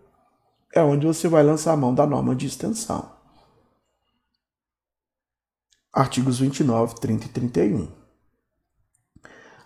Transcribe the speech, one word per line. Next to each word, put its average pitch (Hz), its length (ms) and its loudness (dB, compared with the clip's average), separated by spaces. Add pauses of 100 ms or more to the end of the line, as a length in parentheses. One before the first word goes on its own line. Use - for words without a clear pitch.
(760)
é 165 60 4
onde 143 240 2
você 160 220 0
vai 160 160 6
lançar 156 300 2
a 151 40 0
mão 131 160 0
da 143 140 4
norma 131 280 0
de 139 120 -6
extensão. - 640 -8 (2750)
Artigos 127 460 0
vinte 135 220 0
e - 20 2
nove, 117 320 2
trinta 110 320 -4
e - 20 -18
trinta 123 340 -2
e 202 120 0
um. 87 160 -6 (1700)